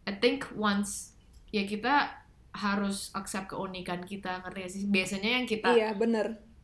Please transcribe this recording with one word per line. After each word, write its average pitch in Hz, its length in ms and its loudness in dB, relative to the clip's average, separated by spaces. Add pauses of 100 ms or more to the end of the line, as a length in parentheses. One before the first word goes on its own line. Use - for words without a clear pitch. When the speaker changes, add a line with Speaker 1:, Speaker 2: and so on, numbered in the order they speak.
Speaker 1:
I 202 160 -6
think 269 400 2
once, 202 560 0 (400)
ya 196 160 0
kita 226 400 2 (420)
harus 196 640 -2
accept 196 400 -6
keunikan 185 500 -6
kita, 185 400 -6
ngerti 185 160 -10
gak 180 140 -8
sih? 196 160 -6
Biasanya 196 500 2
yang 247 80 0
kita 220 240 2
Speaker 2:
Iya, 220 240 6
bener. 220 320 2 (380)